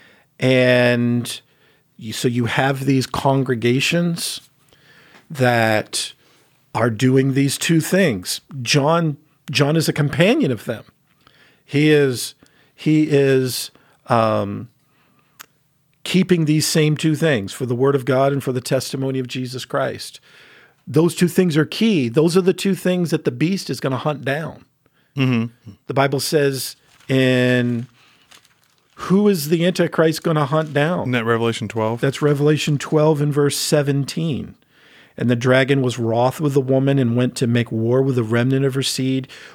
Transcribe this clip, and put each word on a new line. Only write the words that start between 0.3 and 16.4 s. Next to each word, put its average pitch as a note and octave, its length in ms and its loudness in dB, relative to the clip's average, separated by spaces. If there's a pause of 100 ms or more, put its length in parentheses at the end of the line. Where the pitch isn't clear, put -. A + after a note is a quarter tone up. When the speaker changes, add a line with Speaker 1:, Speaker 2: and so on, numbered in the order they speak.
Speaker 1:
And B2 1000 2 (560)
you, A2 160 -14
so - 160 -2
you A#2+ 180 0
have C3+ 400 -2
these C3+ 200 2
congregations C3+ 1300 -2 (880)
that A#2+ 840 0 (640)
are A#2 160 0
doing C3 440 2
these C#3 240 0
two E3 220 0
things. D3 600 -2 (220)
John, D3+ 540 0 (340)
John C#3+ 260 0
is D#3 120 0
a D#3 40 0
companion E3+ 580 2
of A2+ 140 -6
them. A2+ 200 -8 (800)
He D3+ 260 2
is, C#3 440 2 (400)
he D3+ 360 2
is, C3+ 600 2 (360)
um, G#2+ 640 0 (1400)
keeping F3+ 400 2